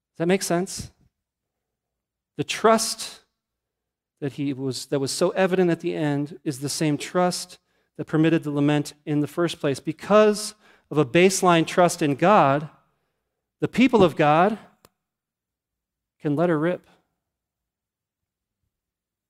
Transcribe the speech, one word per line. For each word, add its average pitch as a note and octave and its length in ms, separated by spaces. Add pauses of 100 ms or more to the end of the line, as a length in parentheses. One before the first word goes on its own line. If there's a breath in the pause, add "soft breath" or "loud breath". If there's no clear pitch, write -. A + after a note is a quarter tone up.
(140)
Does - 40
that E3+ 100
make F#3+ 140
sense? - 480 (1500)
The D3 80
trust - 760 (1000)
that C#3 140
he C#3+ 200
was, B2+ 340
that D3 120
was C3+ 120
so F3+ 200
evident F#3 380
at E3 120
the F3 140
end D3 480
is C3+ 180
the C#3+ 80
same D3+ 280
trust - 600 (380)
that C#3+ 80
permitted D#3+ 360
the D3 80
lament D3 440 (120)
in D3 140
the D3 80
first E3+ 320
place. C#3 200
Because G#3 760 (340 soft breath)
of C#3+ 80
a D3+ 80
baseline F3 600
trust F3 340
in C#3+ 140
God, D#3 540 (920)
the D3 80
people B3 360
of D3 120
God E3 420 (1600)
can D3 160
let E3+ 140
her D#3+ 80
rip. E3+ 300 (2500)